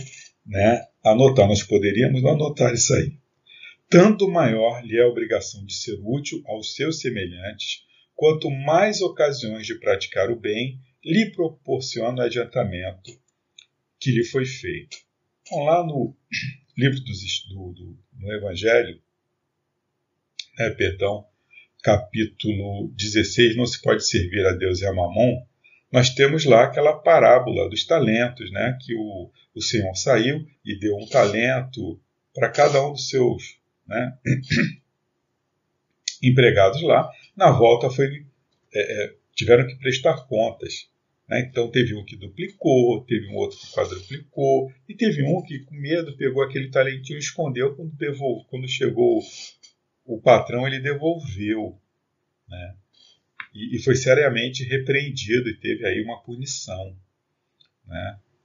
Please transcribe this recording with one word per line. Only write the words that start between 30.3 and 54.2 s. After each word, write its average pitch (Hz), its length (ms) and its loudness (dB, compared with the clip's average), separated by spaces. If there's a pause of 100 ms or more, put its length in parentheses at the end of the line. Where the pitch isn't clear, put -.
e 104 140 -8
deu 101 200 -2
um 107 100 -12
talento 117 920 0 (340)
pra 123 160 0
cada 143 360 4
um 147 60 -4
dos 139 180 -10
seus, 120 480 0 (300)
né, 123 380 -6
<clears throat> - 2000 -8
empregados 123 600 6
lá. 131 280 2 (260)
Na 185 160 8
volta 120 380 6
foi, 139 360 -4 (480)
é, 104 300 -4
é, - 120 -12 (180)
tiveram 120 320 4
que - 120 -12
prestar 135 500 -2
contas, - 640 -6 (380)
né? 113 140 -2
Então 120 280 -4
teve 107 260 0
um 101 80 -10
que - 140 -18
duplicou, 127 880 0
teve 104 220 -4
um 101 80 -12
outro 101 220 -6
que - 140 -20
quadruplicou, 131 1040 -4 (140)
e 208 80 -18
teve 160 280 0
um 156 200 -2
que 143 160 -12
com - 160 -20
medo 147 420 -6
pegou 135 260 -2
aquele 131 260 -8
talentinho 135 480 -2
e 147 40 -12
escondeu. 135 540 -4
Quando 160 200 -14
devol-, 139 500 -6
quando 131 220 -10
chegou 117 540 0 (880)
o 110 100 -8
patrão, 123 480 4
ele 135 120 -6
devolveu, 131 1000 -4 (680)
né? 90 280 -16 (800)
E, - 240 -8
e - 20 -4
foi 127 160 2
seriamente 131 680 2